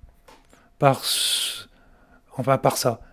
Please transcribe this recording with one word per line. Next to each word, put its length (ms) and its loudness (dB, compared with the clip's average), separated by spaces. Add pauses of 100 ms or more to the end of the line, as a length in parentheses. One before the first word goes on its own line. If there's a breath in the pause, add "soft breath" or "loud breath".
(800 soft breath)
par 260 2
ce, 640 -4 (680 soft breath)
enfin, 220 2
par 180 2
ça. 240 -2 (120 soft breath)